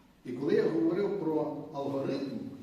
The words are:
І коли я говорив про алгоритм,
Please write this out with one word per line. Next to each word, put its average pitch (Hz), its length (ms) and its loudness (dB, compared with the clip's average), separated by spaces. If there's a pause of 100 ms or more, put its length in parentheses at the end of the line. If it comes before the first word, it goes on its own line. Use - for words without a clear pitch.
(260)
І - 60 -6
коли - 220 0
я - 160 4
говорив 175 500 2
про 151 540 0
алгоритм, 135 560 -2 (340)